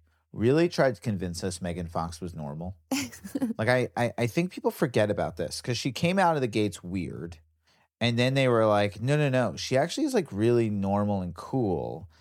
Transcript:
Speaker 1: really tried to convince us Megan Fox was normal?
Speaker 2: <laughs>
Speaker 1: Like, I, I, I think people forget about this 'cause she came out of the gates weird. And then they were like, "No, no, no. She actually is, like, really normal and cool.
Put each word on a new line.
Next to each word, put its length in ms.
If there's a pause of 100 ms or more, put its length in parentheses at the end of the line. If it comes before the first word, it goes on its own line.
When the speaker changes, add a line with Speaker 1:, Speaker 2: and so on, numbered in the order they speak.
(340)
Speaker 1:
really 360
tried 260
to 60
convince 420
us 180
Megan 260
Fox 340
was 140
normal? 400 (160)
Speaker 2:
<laughs> 60 (600)
Speaker 1:
Like, 120
I, 280
I, 200
I 100
think 240
people 200
forget 400
about 260
this 240
'cause 160
she 140
came 260
out 180
of 60
the 60
gates 360
weird. 540 (640)
And 160
then 160
they 140
were 180
like, 360
"No, 160
no, 120
no. 280
She 200
actually 280
is, 80
like, 180
really 380
normal 520
and 140
cool. 760 (120)